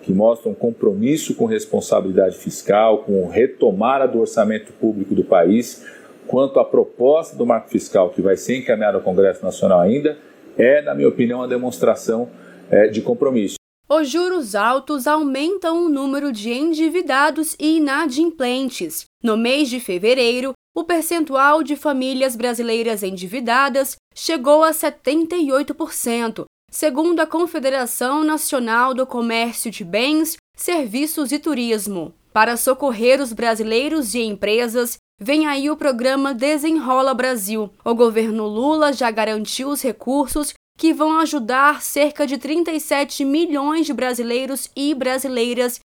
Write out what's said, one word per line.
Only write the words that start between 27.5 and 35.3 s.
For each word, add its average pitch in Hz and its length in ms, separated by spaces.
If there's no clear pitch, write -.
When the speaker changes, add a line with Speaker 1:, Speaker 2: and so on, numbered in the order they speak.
Speaker 2:
Nacional 254 680
do 254 120
Comércio 233 640
de 190 140
Bens, 285 540
Serviços 294 720
e 285 80
Turismo. 220 760
Para 226 240
socorrer 254 640
os 240 140
brasileiros 226 800
e 240 60
empresas, 226 760
vem 302 260